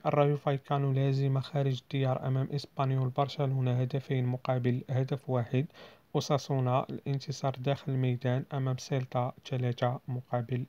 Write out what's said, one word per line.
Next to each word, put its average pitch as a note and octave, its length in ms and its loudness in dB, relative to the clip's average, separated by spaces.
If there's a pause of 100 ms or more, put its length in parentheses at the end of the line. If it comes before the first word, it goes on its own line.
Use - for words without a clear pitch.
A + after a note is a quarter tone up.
الرايو D3 320 4
فايكانو C#3 540 0
الهزيمة C3+ 480 2
خارج C3+ 420 0
الديار C3+ 460 -2
أمام C3 280 0
إسبانيول C3 540 0
برشلونة، C3 720 0
هدفين C3 440 0
مقابل B2 640 0
هدف C3 400 -2
واحد. B2+ 360 0 (500)
أوساسونا C3+ 760 2
الانتصار C3+ 680 -4
داخل C#3 320 -2
الميدان B2+ 640 0
أمام C3 240 0
سيلتا، B2+ 540 -2 (140)
ثلاثة B2 640 0
مقابل B2 600 -2